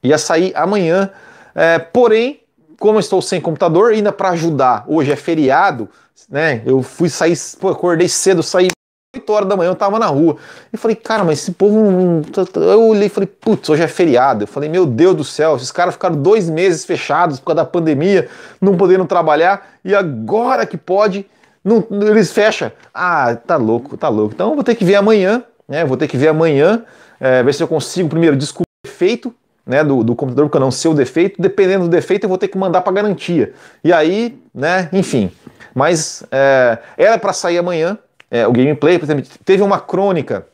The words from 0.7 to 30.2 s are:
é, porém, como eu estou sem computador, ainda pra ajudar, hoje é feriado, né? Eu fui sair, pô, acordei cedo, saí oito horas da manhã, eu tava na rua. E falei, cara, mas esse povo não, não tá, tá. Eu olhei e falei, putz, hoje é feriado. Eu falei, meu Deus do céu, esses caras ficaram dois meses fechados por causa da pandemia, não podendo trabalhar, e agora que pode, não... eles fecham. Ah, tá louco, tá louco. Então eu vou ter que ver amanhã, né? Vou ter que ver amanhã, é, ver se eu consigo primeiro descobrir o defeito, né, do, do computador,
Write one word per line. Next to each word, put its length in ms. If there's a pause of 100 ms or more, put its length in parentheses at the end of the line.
é, 240
porém, 640 (380)
como 180
eu 20
estou 200
sem 220
computador, 500
ainda 200
pra 180
ajudar, 580
hoje 240
é 40
feriado, 720 (400)
né? 380
Eu 160
fui 260
sair, 260 (240)
pô, 100
acordei 380
cedo, 360
saí 240 (480)
oito 180
horas 160
da 80
manhã, 140
eu 40
tava 220
na 80
rua. 320 (340)
E 60
falei, 180
cara, 280
mas 160
esse 140
povo 200
não, 180
não 300
tá, 240
tá. 140
Eu 240
olhei 240
e 20
falei, 160
putz, 460
hoje 100
é 60
feriado. 560
Eu 40
falei, 220
meu 160
Deus 300
do 80
céu, 320
esses 160
caras 240
ficaram 200
dois 320
meses 380
fechados 540
por 80
causa 160
da 20
pandemia, 640 (320)
não 160
podendo 280
trabalhar, 640 (160)
e 120
agora 680
que 140
pode, 480 (380)
não... 260
eles 420
fecham. 400 (220)
Ah, 420
tá 200
louco, 420
tá 120
louco. 260
Então 140
eu 60
vou 80
ter 120
que 100
ver 100
amanhã, 480 (240)
né? 160
Vou 140
ter 100
que 100
ver 100
amanhã, 560 (360)
é, 220
ver 120
se 100
eu 40
consigo 400
primeiro 280
descobrir 320 (180)
o 20
defeito, 460 (320)
né, 180
do, 180
do 140
computador, 300